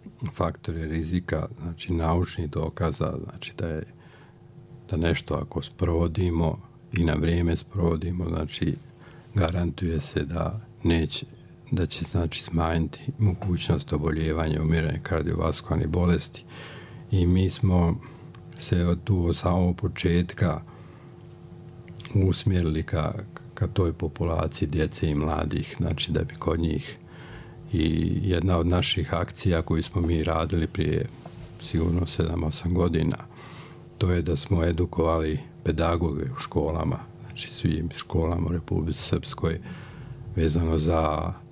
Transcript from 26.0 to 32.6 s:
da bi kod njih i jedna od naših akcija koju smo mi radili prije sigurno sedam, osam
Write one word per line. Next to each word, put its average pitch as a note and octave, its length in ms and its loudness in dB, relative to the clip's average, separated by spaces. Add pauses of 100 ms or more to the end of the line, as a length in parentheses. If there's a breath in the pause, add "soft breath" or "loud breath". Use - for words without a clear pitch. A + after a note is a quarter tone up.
da E2 120 2
bi - 100 -8
kod E2 260 0
njih D#2 380 -2 (760 loud breath)
i D#2+ 400 4 (100)
jedna F2+ 360 4
od E2 80 4
naših F2 480 2
akcija E2+ 480 2
koju E2 200 2
smo - 180 -2
mi E2 240 4
radili D#2+ 420 2
prije D#2 400 0 (560)
sigurno E2+ 440 2
sedam, E2 380 0
osam E2+ 300 -2